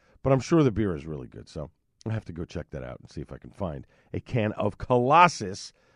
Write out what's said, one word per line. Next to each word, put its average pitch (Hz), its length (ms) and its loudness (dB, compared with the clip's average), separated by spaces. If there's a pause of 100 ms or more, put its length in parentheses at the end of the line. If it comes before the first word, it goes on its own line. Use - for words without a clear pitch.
(240)
But 135 100 4
I'm 135 60 6
sure 156 240 4
the 131 80 6
beer 98 240 0
is 71 100 -10
really 71 220 -10
good, 53 220 -18
so 73 200 -10 (380)
I 110 60 -4
have 110 120 -6
to 92 80 -12
go 85 120 -8
check - 260 -10
that 65 120 -10
out 62 160 -12
and - 100 -20
see - 120 -10
if 67 100 -12
I 65 60 -14
can - 140 -18
find 76 340 -8 (280)
a 101 60 -4
can 110 340 -2
of - 240 -4
Colossus, 127 960 2 (220)